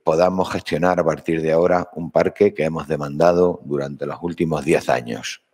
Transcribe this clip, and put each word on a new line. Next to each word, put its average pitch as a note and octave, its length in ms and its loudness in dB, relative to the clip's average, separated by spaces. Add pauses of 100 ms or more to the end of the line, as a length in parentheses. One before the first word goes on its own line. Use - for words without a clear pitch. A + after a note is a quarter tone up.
podamos F2+ 480 2
gestionar F2 480 0
a E2 40 2
partir D#2+ 380 -2
de D#2+ 80 0
ahora F2 440 2
un E2 180 -8
parque F2+ 420 2
que D2+ 80 -4
hemos D#2+ 240 -4
demandado D#2+ 800 2
durante C#2+ 420 -6
los C#2+ 160 -8
últimos D#2+ 420 -2
diez D#2 240 0
años. A#1+ 540 -4 (120)